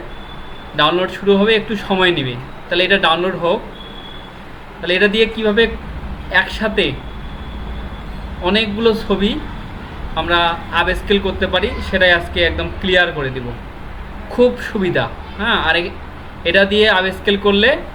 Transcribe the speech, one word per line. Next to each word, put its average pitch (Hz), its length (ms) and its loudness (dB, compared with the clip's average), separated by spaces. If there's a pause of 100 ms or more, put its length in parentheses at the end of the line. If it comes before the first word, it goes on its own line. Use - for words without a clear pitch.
(760)
ডাউনলোড 175 340 2
শুরু 196 260 4
হবে, 220 180 6
একটু 214 200 0
সময় 185 360 2
নেবে। 131 240 -2 (340)
তাহলে 180 140 2
এটা 190 140 4
ডাউনলোড 175 380 2
হোক। 170 260 0 (1200)
তাহলে 175 140 0
এটা 202 120 6
দিয়ে 220 180 4
কিভাবে 220 420 2 (640)
একসাথে 190 600 0 (1500)
অনেকগুলো 208 520 2 (140)
ছবি 208 320 0 (760)
আমরা 170 420 2 (140)
আপস্কেল 180 480 2
করতে 190 280 0
পারি, 185 220 0 (220)
সেটাই 185 200 6
আজকে 170 320 2
একদম 165 260 0 (100)
ক্লিয়ার 180 320 4
করে 143 180 -4
দিব। 127 140 -6 (840)
খুব 240 320 2
সুবিধা, 170 480 0 (280)
হ্যাঁ। 214 180 2
আর 160 200 4
এ-, 175 140 0 (540)
এটা 185 220 6
দিয়ে 214 240 6
আপস্কেল 190 480 2
করলে 208 400 4 (180)